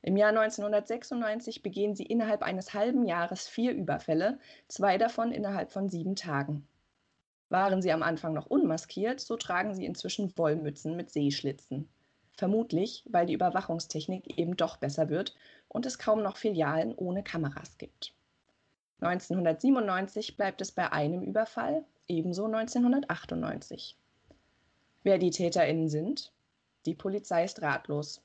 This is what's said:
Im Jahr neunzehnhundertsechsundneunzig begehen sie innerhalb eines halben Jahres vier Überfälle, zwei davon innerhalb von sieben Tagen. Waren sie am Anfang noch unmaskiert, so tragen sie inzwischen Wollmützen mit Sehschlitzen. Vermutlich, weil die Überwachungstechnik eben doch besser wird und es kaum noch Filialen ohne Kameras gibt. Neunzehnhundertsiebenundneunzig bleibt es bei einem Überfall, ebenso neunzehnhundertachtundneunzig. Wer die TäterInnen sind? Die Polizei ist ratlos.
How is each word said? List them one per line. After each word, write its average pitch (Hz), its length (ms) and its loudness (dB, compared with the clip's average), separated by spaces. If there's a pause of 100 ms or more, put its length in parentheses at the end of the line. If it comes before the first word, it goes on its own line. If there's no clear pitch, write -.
Im 185 120 4
Jahr 214 160 6
neunzehnhundertsechsundneunzig 220 1300 -2
begehen 202 320 -2
sie 196 100 -8
innerhalb 220 380 0
eines 185 320 -4
halben 233 320 2
Jahres 175 400 -2
vier 240 260 0
Überfälle, 185 680 0 (260)
zwei 196 320 2
davon 233 320 2
innerhalb 196 400 -4
von 196 180 -4
sieben 185 280 -2
Tagen. 147 500 -2 (840)
Waren 190 320 4
sie 180 100 4
am 160 100 2
Anfang 160 300 -2
noch 151 140 -4
unmaskiert, 196 760 0
so 233 160 -4
tragen 190 380 -2
sie 185 100 -4
inzwischen 180 520 -4
Wollmützen 156 600 0
mit 175 160 -8
Sehschlitzen. 139 760 -2 (440)
Vermutlich, 202 760 0
weil 175 160 4
die 180 80 0
Überwachungstechnik 180 1040 -2
eben 175 180 0
doch 165 220 -2
besser 143 300 0
wird - 280 -2 (320)
und 247 180 -4
es 247 120 -6
kaum 220 240 2
noch 196 140 -2
Filialen 160 600 0
ohne 185 260 -4
Kameras - 560 -6
gibt. - 360 -14 (880)
Neunzehnhundertsiebenundneunzig 185 1400 0
bleibt 202 240 -2
es - 120 -6
bei 180 200 0
einem 160 300 0
Überfall, 233 640 -2 (240)
ebenso 180 400 -2
neunzehnhundertachtundneunzig. 240 1500 -2 (1080)
Wer 190 160 6
die 175 120 4
TäterInnen 165 580 2
sind? 156 440 -2 (540)
Die 160 80 0
Polizei 190 500 0
ist - 180 -6
ratlos. 147 640 -2